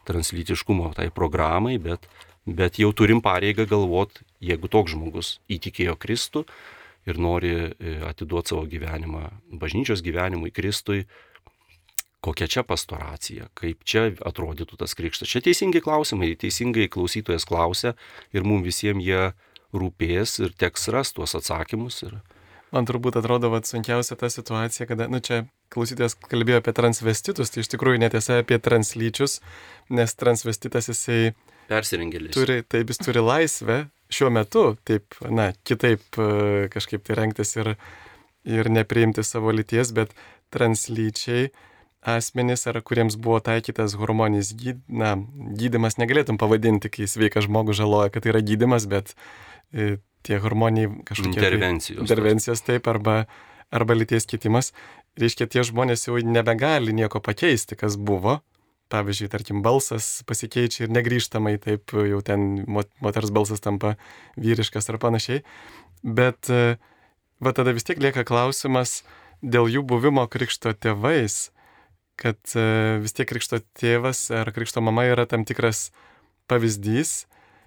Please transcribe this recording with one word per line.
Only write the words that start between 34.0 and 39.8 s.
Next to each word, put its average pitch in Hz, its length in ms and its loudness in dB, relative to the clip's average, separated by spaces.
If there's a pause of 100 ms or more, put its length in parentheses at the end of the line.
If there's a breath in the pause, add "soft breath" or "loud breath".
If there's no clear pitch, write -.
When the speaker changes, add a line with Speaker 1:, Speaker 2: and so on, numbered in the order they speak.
Speaker 2:
šiuo 135 240 4
metu, 117 300 4 (260)
taip, 107 240 0 (160)
na, 110 220 2 (100)
kitaip, 117 400 2 (160)
e, 104 540 2
kažkaip 104 340 -8
tai 107 140 -2
rengtis 107 400 -2
ir, 107 160 -2 (640 loud breath)
ir 113 320 0
nepriimti 110 480 2
savo 110 320 -2
lyties, 113 400 0